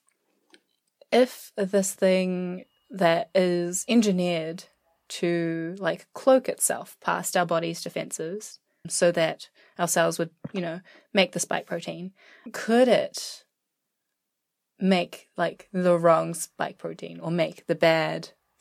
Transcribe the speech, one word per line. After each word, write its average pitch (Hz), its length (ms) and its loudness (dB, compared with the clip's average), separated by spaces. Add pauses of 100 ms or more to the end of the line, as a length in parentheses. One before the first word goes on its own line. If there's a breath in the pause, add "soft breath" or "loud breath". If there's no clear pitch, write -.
(1120)
if 247 460 0
this 196 360 0
thing 185 760 0 (220)
that 175 460 2
is 175 540 0
engineered 180 760 0 (460)
to, 170 720 -2
like, 175 340 -4
cloak 262 340 4
itself - 520 -4
past 175 360 -2
our 175 100 2
body's 165 360 -2
defenses 170 760 -10 (280)
so 175 220 2
that 160 380 -2 (280 soft breath)
our 175 120 -2
cells 170 320 2
would, 165 100 -4 (220)
you 196 80 -6
know, 170 180 -6 (340 soft breath)
make 185 200 4
the 180 80 -4
spike - 260 -4
protein, 170 460 -10 (400 loud breath)
could 240 340 4
it - 560 0 (1400)
make, 185 540 0
like, 170 360 -4
the 180 260 2
wrong 165 360 4
spike - 440 -8
protein 170 420 -12
or 165 100 -6
make 170 360 -2
the 170 80 0
bad 160 560 2 (300)